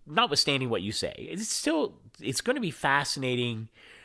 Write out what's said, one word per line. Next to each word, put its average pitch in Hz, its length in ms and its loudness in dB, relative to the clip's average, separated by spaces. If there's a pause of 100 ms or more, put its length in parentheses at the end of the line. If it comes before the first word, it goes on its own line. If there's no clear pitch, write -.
notwithstanding 143 640 2
what 104 120 0
you 98 100 -2
say, - 260 -2
it's 208 300 -8
still, - 520 0 (200)
it's - 220 -2
gonna 269 180 0
be 185 120 0
fascinating 123 960 0 (360)